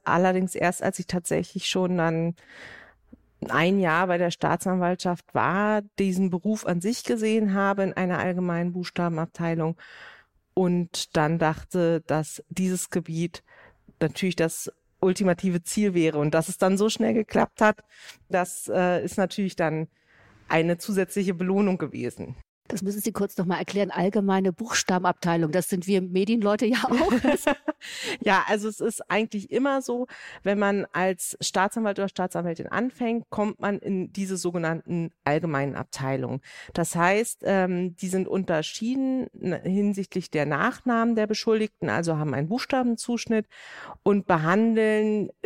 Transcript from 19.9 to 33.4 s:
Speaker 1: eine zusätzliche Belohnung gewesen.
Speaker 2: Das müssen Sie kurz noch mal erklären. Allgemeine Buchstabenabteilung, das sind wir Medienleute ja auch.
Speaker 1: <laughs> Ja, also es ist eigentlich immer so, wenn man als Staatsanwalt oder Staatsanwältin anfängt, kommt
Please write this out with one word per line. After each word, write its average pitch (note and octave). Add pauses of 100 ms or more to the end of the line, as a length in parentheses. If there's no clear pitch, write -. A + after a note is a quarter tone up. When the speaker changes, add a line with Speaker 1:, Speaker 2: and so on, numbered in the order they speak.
Speaker 1:
eine E3
zusätzliche F#3+
Belohnung F#3
gewesen. B2 (340)
Speaker 2:
Das G#3
müssen G3+
Sie A3
kurz G3
noch F#3
mal F3
erklären. F#3+
Allgemeine F#3+
Buchstabenabteilung, F3
das F3+
sind F3+
wir F#3+
Medienleute G3+
ja A#3
auch. C4+
Speaker 1:
<laughs> C#4+ (680)
Ja, F#3+
also G#3
es A3
ist -
eigentlich G#3
immer C4+
so, B3 (360)
wenn G3+
man G3+
als F#3
Staatsanwalt G#3
oder G3
Staatsanwältin F3
anfängt, A#3
kommt G#3